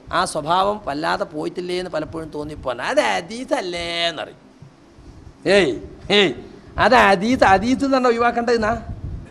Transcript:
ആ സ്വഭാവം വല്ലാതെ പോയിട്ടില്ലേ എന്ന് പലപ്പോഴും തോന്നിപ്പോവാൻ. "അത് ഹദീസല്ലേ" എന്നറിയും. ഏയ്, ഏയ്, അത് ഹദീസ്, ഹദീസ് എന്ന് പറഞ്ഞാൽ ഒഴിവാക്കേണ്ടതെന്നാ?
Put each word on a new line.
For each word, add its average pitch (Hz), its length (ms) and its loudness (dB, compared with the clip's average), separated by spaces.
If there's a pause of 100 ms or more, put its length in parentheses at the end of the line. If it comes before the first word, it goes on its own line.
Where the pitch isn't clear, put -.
(120)
ആ 170 120 2
സ്വഭാവം 185 600 0
വല്ലാതെ 165 400 -4
പോയിട്ടില്ലേ 175 540 -6
എന്ന് 185 120 -8
പലപ്പോഴും 156 440 -8
തോന്നിപ്പോവാൻ. 135 480 -8
"അത് 247 180 0
ഹദീസല്ലേ" 180 1080 -2
എന്നറിയും. 120 280 -8 (1120)
ഏയ്, 165 340 4 (300)
ഏയ്, 196 220 4 (460)
അത് 208 160 4
ഹദീസ്, 220 500 4
ഹദീസ് 220 400 4
എന്ന് 269 120 2
പറഞ്ഞാൽ 247 140 4
ഒഴിവാക്കേണ്ടതെന്നാ? 233 720 0 (500)